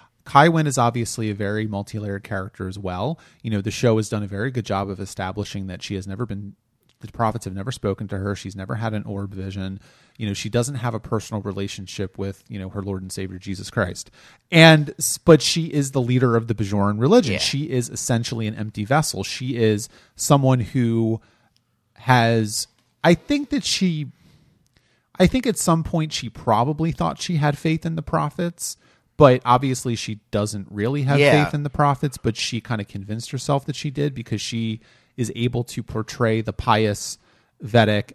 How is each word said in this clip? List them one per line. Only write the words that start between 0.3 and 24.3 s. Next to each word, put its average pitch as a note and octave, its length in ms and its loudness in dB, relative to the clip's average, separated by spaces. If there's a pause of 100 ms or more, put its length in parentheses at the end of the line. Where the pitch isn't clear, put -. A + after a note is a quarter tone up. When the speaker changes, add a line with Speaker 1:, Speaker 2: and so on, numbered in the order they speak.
Speaker 1:
Wynn D#3+ 180 2
is C3 100 -2
obviously A#2 520 0
a G2+ 60 -2
very G#2+ 320 -2
multi-layered G#2 560 -6
character G2 440 -8
as F#2+ 120 -10
well. G2 400 -4 (220)
You A#2 100 -6
know, G#2 100 0
the G#2 100 -2
show A2+ 260 4
has A2 120 -2
done G#2 140 -4
a G2+ 40 -8
very G2+ 240 -6
good B2 140 -6
job G2 240 -2
of F#2+ 100 -8
establishing G2 680 -8
that F2+ 160 -10
she G#2 120 -8
has F#2+ 120 -8
never G2 180 -6
been, G2+ 300 -12 (460)
the - 100 -16
prophets A2+ 320 -2
have F#2+ 100 -8
never G2 200 -8
spoken G2+ 340 -4
to G2 100 -6
her. G2+ 160 -2
She's F#2+ 220 -10
never F#2+ 200 -8
had A2 180 -4
an G#2+ 100 -6
orb G2+ 300 -8
vision. F#2+ 480 -8 (360)
You A2 100 -4
know, G2 60 -2
she - 140 -6
doesn't A#2+ 280 -2
have A#2+ 180 -4
a A2 80 -6
personal G#2+ 400 -4
relationship G2 760 -8
with, G2 300 -8
you A2 100 -12
know, F#2 120 -8
her G2 120 -8
Lord F#2+ 200 -6
and F#2 100 -12
Savior, F#2+ 260 -8
Jesus F#2+ 320 -8
Christ. - 400 -4 (400)
And, D#3+ 480 8
s-, - 200 -4
but D#3+ 240 8
she - 240 0
is C#3+ 260 -2
the C#3 80 -2
leader B2 380 2
of A2+ 100 0
the A2+ 80 -2
Bajoran G#2 460 0
religion. D#3 320 6
Speaker 2:
Yeah. E2 60 0
Speaker 1:
She C#3+ 300 -2
is B2 200 -2
essentially A#2 580 -2
an G#2+ 80 -4
empty G#2+ 300 -6
vessel. A#2+ 400 0
She B2+ 320 -6
is A2 320 2 (260)
someone C3 460 4
who A2+ 580 0 (720)
has, A#2 760 2 (360)
I E3+ 100 8
think C#4+ 360 -2
that C4+ 140 -2
she, D#3 440 -2 (1120)